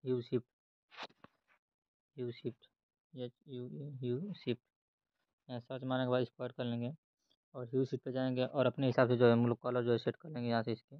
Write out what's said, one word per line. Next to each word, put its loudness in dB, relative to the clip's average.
ह्यू 0
शिफ्ट, -2
ह्यू -6
शिफ्ट, -10
एच -8
यू -10
ई, -10
ह्यू -4
शिफ्ट। -4
यहाँ -10
सर्च -10
मारने 0
के 0
बाद 4
इसको -6
ऐड -8
कर -6
लेंगे -4
और -10
ह्यू 0
शिफ्ट -4
पे -6
जाएंगे 0
और 0
अपने 0
हिसाब 4
से 4
जो 8
है 10
हम 6
लोग 0
कलर -2
जो 2
है 2
सेट -2
कर -20
लेंगे -6
यहाँ 0
से -4
इसके। -10